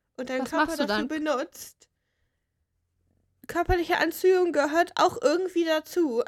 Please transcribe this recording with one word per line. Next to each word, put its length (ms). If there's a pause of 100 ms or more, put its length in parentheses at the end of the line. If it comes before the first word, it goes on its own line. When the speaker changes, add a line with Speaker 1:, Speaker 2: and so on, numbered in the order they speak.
(180)
Speaker 1:
und 120
deinen 120
Speaker 2:
Was 100
Speaker 1:
Körper 160
Speaker 2:
machst 120
du 60
Speaker 1:
dafür 200
Speaker 2:
dann? 20
Speaker 1:
benutzt, 800 (1600)
körperliche 500
Anziehung 560
gehört 420
auch 260
irgendwie 440
dazu. 640